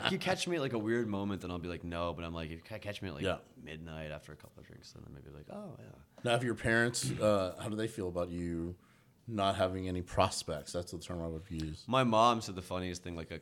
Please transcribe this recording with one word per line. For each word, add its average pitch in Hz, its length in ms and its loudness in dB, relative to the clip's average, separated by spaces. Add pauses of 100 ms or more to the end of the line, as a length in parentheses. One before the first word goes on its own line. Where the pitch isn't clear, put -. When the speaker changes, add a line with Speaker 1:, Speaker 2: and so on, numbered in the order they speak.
Speaker 1:
<laughs> 185 60 4
Speaker 2:
you 190 80 2
catch 185 280 0
me 175 100 2
at, 147 40 2
like, 135 120 0
a 117 60 4
weird 113 280 2
moment, 98 360 0
and 90 80 -4
I'll 87 60 -2
be 85 100 -4
like, 85 160 -4
"No," 85 300 0
but 82 100 -8
I'm 82 100 -4
like, 82 180 -4
"You 82 120 -8
ca-, 110 140 -10
catch 104 240 -8
me 98 80 -4
at, 76 60 -6
like, 73 80 -4
Speaker 1:
Yeah. 90 140 2 (260)
Speaker 2:
midnight 78 480 -8
after 76 220 -12
a - 20 -18
couple - 260 -20
of - 60 -20
drinks," - 260 -18
and 71 100 -14
then 73 120 -14
maybe 69 200 -16
like, 73 160 -16
"Oh, 196 280 -10
yeah." 110 60 -16 (380)
Speaker 1:
Now, 120 120 4
if 120 80 2
your 117 100 0
parents, 117 560 2
uh, 104 500 4
how 113 100 -4
do 107 60 -2
they 110 120 0
feel 98 200 -4
about 87 220 0
you 85 460 -2 (520)
not 98 280 2
having 92 320 2
any 90 160 0
prospects? 85 680 2
That's - 180 -4
the 85 80 -6
term 87 240 -6
I 82 40 -2
would 80 220 -4
use. 78 380 -4
Speaker 2:
My 127 160 4
mom 113 380 8
said 104 140 -6
the 90 60 -6
funniest 92 420 -4
thing, 85 120 -6
like, 80 160 -8
uh, 82 100 -6